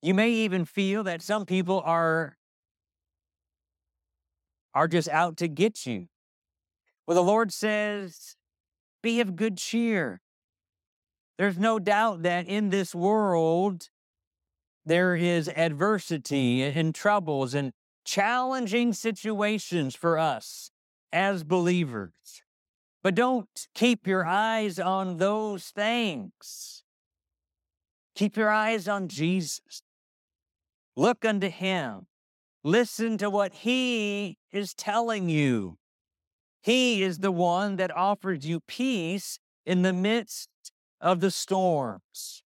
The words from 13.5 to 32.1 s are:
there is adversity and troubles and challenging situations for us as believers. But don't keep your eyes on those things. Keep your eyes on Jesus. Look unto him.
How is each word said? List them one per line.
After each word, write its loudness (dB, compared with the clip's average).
there 4
is 2
adversity 0
and 0
troubles 0
and -2
challenging 0
situations -2
for 0
us -4
as 0
believers. -2
But 2
don't 0
keep 2
your 2
eyes 0
on 0
those 0
things. -4
Keep -2
your 2
eyes 0
on -2
Jesus. -4
Look 2
unto 2
him. -4